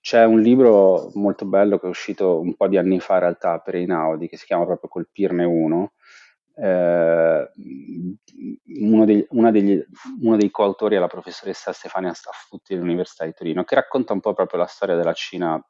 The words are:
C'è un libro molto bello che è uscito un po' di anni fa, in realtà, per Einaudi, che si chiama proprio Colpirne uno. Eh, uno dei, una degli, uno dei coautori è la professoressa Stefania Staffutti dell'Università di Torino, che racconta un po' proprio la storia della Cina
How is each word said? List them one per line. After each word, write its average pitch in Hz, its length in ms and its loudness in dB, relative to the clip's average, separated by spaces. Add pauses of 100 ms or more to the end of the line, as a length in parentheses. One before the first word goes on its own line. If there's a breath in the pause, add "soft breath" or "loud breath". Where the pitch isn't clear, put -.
C'è 117 240 4
un 113 160 4
libro 107 720 6
molto 101 300 -2
bello 98 340 2
che - 80 -6
è 90 40 -4
uscito 92 500 -2
un 87 160 -6
po' 98 120 0
di 95 100 2
anni 92 220 2
fa, - 140 -2
in 92 60 2
realtà, 87 380 -2
per 90 160 -10
Einaudi, 82 540 -4
che 85 100 -18
si - 80 -20
chiama 87 180 0
proprio 85 240 -6
Colpirne 87 560 -4
uno. 85 480 0 (640 soft breath)
Eh, 85 960 0 (1300)
uno 107 240 4
dei, 104 260 4
una 113 200 4
degli, 101 320 2 (400)
uno 113 140 2
dei 104 140 2
coautori 104 460 0
è - 20 2
la 90 80 0
professoressa 90 640 -10
Stefania 90 420 -8
Staffutti - 600 -14
dell'Università 87 520 -4
di 80 80 -10
Torino, 87 300 -6
che - 100 -4
racconta 127 400 -2
un 95 60 -4
po' 104 120 -2
proprio 92 280 -2
la 87 60 0
storia 92 300 -4
della 85 160 0
Cina 82 580 -6